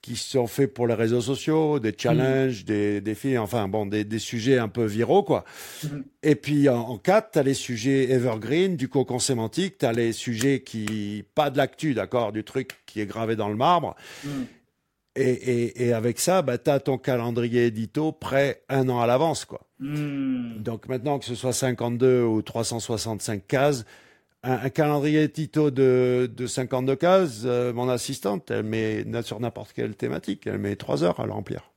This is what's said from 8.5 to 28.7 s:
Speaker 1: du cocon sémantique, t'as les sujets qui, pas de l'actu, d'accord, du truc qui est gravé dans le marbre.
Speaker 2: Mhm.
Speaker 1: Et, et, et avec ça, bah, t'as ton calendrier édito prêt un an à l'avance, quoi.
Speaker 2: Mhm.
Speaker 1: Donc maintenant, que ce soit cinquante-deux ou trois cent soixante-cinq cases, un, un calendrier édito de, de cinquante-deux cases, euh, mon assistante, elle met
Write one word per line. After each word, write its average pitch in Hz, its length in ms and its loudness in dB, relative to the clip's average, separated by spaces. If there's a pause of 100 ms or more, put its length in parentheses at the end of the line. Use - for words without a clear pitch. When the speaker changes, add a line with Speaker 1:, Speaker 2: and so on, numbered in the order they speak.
Speaker 1:
du 127 120 -4
cocon 123 300 0
sémantique, 127 580 -2
t'as 120 160 2
les 117 180 2
sujets 127 500 0
qui, 107 600 -6 (120)
pas 147 160 2
de 131 60 -2
l'actu, 143 360 0
d'accord, 107 380 -2
du 107 120 -6
truc 131 280 -8 (160)
qui - 120 -10
est 107 60 -2
gravé 110 300 -4
dans 104 140 -2
le 107 60 -4
marbre. 147 400 2 (280)
Speaker 2:
Mhm. 139 240 -8 (720)
Speaker 1:
Et, 127 140 2
et, 120 560 -2
et 120 60 4
avec 113 260 0
ça, 185 220 2
bah, 123 160 -2
t'as 143 220 2
ton 135 180 -2
calendrier 120 680 0
édito 113 440 -2
prêt 135 580 0
un 135 200 2
an 123 120 0
à 117 40 4
l'avance, 131 400 2
quoi. - 220 -16 (120)
Speaker 2:
Mhm. 135 840 -4
Speaker 1:
Donc 113 260 -6
maintenant, 131 300 -2
que - 60 -12
ce 120 100 -6
soit 127 180 -2
cinquante-deux 123 680 2
ou 110 180 2
trois 117 220 -4
cent 117 160 -4
soixante-cinq 107 640 -4
cases, 139 400 2 (580)
un, 127 100 0
un 123 180 -2
calendrier 151 540 2
édito 151 440 0
de, 127 680 4
de 123 120 -6
cinquante-deux 127 480 -2
cases, 165 500 2
euh, 123 280 0
mon 120 160 -2
assistante, 139 600 -4
elle 107 140 -2
met 110 420 -2